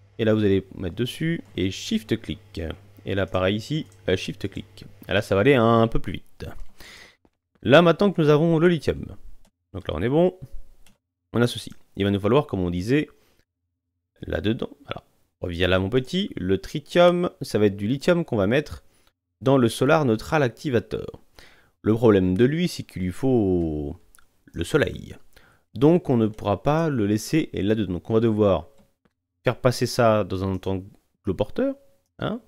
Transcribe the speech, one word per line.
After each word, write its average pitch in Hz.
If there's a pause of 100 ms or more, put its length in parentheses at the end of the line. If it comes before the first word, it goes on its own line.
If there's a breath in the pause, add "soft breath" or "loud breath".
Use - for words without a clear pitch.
(200)
Et 117
là, 110
vous 110
allez 98
mettre 87
dessus 160 (140)
et 92
shift -
clic. - (440)
Et 98
là, 98
pareil 92
ici, 143 (200)
euh, 90
shift -
clic. - (240)
Et 92
là, 101
ça -
va 98
aller 135
un 113
peu -
plus -
vite. - (1160 loud breath)
Là, 131
maintenant 175
que 165
nous 147
avons 156
le 165
lithium. - (580)
Donc 92
là, -
on 78
est 117
bon. 165 (960)
On 113
a 120
ceci. - (240)
Il 98
va 101
nous 101
falloir, 117
comme -
on 90
disait, 101 (1120)
là-dedans. 92 (160)
Alors, - (380)
reviens 90
là, 92
mon 98
petit. 131
Le 190
tritium, 175 (100)
ça -
va 107
être 98
du 101
lithium 165
qu'on 120
va 98
mettre 131 (560)
dans 131
le 117
Solar 151
Neutral 131
Activator. 117 (600 soft breath)
Le 104
problème 101
de 110
lui, 160
c'est -
qu'il -
lui 90
faut 85 (560)
le -
soleil. - (600 soft breath)
Donc, 156
on 127
ne 113
pourra 101
pas 160
le 120
laisser 107
là-dedans. 95
Donc, 82
on 113
va 113
devoir 104 (760)
faire 123
passer 123
ça 110
dans 92
un 98
entangloporteur, 95 (420)
hein, 214